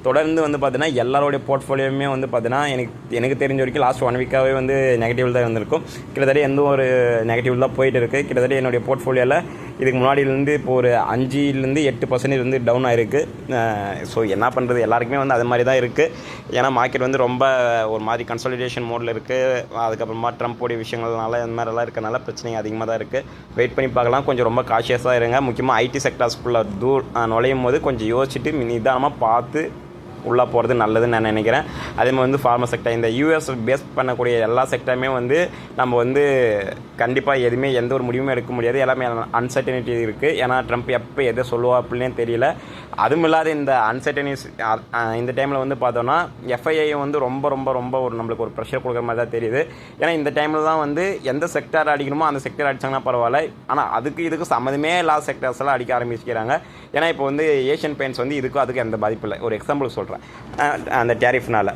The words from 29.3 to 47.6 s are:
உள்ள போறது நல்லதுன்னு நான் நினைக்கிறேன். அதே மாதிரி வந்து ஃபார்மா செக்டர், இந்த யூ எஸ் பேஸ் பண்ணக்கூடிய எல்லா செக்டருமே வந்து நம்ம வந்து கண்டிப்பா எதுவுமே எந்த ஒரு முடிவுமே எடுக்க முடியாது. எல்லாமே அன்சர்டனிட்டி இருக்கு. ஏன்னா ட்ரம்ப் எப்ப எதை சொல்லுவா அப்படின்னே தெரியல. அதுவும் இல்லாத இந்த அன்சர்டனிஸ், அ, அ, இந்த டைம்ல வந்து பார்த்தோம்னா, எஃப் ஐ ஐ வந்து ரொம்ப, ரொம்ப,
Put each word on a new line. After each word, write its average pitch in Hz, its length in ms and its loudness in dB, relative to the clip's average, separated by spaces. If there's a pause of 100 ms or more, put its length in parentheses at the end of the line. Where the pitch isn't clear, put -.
உள்ள 120 220 4
போறது 120 280 2
நல்லதுன்னு 113 340 4
நான் 113 140 2
நினைக்கிறேன். 110 420 2 (320)
அதே 120 160 4
மாதிரி 131 260 2
வந்து - 0 -
ஃபார்மா 123 320 2
செக்டர், 117 220 -2
இந்த 117 180 2
யூ 135 200 2
எஸ் 156 220 0
பேஸ் 127 320 0 (140)
பண்ணக்கூடிய 123 420 0
எல்லா 120 280 2
செக்டருமே 131 460 -2
வந்து 131 360 0 (260)
நம்ம 127 200 0
வந்து 131 580 4 (420)
கண்டிப்பா 131 380 0
எதுவுமே 127 400 2
எந்த 120 200 0
ஒரு 131 100 0
முடிவுமே 127 260 -2
எடுக்க 123 240 -2
முடியாது. 120 260 0
எல்லாமே 131 260 2
அன்சர்டனிட்டி 120 920 -2
இருக்கு. 117 440 0
ஏன்னா 127 100 0
ட்ரம்ப் 120 340 -2
எப்ப 123 360 -2
எதை 120 280 0
சொல்லுவா 123 300 2
அப்படின்னே 123 360 -4
தெரியல. 117 380 0 (400)
அதுவும் 139 280 2
இல்லாத 160 260 4
இந்த 135 320 2 (120)
அன்சர்டனிஸ், 139 680 -6
அ, 110 180 0 (140)
அ, 117 240 -2
இந்த 120 140 -2
டைம்ல 135 360 -2
வந்து 139 80 -2
பார்த்தோம்னா, 127 520 0 (180)
எஃப் 120 220 -4
ஐ 160 120 2
ஐ 151 140 0
வந்து 143 260 -2
ரொம்ப, 135 300 -2
ரொம்ப, 135 220 -2